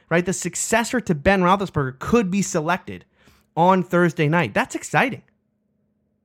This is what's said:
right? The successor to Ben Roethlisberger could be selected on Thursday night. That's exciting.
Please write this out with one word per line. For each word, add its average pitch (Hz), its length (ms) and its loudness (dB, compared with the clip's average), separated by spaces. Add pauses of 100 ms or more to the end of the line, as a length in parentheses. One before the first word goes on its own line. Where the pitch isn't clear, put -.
right? 175 160 0
The 185 80 -2
successor 220 680 -2
to 180 140 -2
Ben 190 260 2
Roethlisberger 175 580 0
could 220 320 0
be 196 100 0
selected 165 640 -4 (500)
on 185 280 4
Thursday 175 440 2
night. 151 260 0
That's 247 220 -2
exciting. 247 460 -2 (1040)